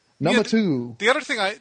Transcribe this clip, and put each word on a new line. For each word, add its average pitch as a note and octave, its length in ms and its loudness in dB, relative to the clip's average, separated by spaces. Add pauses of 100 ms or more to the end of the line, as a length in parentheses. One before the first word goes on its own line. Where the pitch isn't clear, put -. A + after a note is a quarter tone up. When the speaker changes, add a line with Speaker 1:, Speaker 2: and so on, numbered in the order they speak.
(200)
Speaker 1:
Number E3+ 200 2
Speaker 2:
Yeah, G#3 40 2
the, G#3 60 -6
Speaker 1:
two. C#3 480 0
Speaker 2:
the G#3 120 2
other C#4+ 120 2
thing C4 180 -6
I, G3+ 220 -2